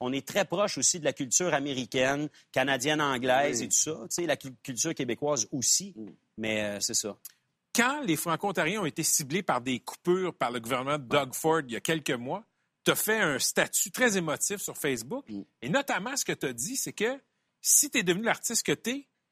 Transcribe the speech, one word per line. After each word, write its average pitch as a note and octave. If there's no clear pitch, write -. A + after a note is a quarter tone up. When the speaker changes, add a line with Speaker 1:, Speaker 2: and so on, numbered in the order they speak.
Speaker 1:
on B2+
est C#3
très G3
proche F#3
aussi D3
de D3+
la C3+
culture D3
américaine, C3+
canadienne, C3+
anglaise C3
Speaker 2:
Oui. B2
Speaker 1:
et -
tout -
ça. D#3
Tu A#2
sais, F3
la C#3
cu-, C3
culture C3
québécoise D3
aussi. F3+
Speaker 2:
Mm. A2
Speaker 1:
Mais, A2
euh, G2+
c'est A2+
ça. G#2
Speaker 3:
Quand C#4+
les F3
Franco-Ontariens F3
ont F3+
été D3
ciblés D#3
par B2+
des B2
coupures F3+
par B2+
le B2
gouvernement C3
de C3+
Doug C3+
Speaker 1:
Ouais. B2
Speaker 3:
Ford D#3+
il C3
y -
a G2
quelques D#3+
mois, C#3
t'as D#3
fait A3
un D3
statut -
très A3+
émotif E3+
sur -
Facebook. C#3
Speaker 2:
Mm. G2+
Speaker 3:
Et B2
notamment, B3
ce -
que F3
t'as C3+
dit, C#3+
c'est -
que A#3+
si -
t'es A#3
devenu F3+
l'artiste A3
que D#3+
t'es, C4